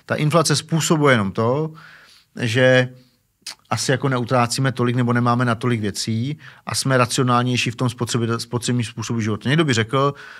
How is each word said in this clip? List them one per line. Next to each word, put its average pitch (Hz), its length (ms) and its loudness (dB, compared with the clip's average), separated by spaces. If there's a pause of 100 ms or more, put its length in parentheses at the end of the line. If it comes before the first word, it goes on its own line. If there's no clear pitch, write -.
Ta 123 100 -4
inflace 151 400 2
způsobuje 147 580 2
jenom 101 180 2
to, 127 400 -2 (680)
že 127 480 4 (800)
asi 120 220 -2
jako 135 180 0
neutrácíme 127 640 0
tolik 120 240 0
nebo 120 180 0
nemáme 120 320 2
na 117 100 0
tolik 117 260 -2
věcí 113 560 -4 (280)
a - 100 -6
jsme 131 220 2
racionálnější 123 760 0
v - 40 -8
tom 127 140 -2
spotřebi-, 117 500 -2
spotřebním 123 460 -4
způsobu 117 360 -6
života. 107 280 -2
Někdo 160 160 2
by 135 80 2
řekl, 135 400 0 (260)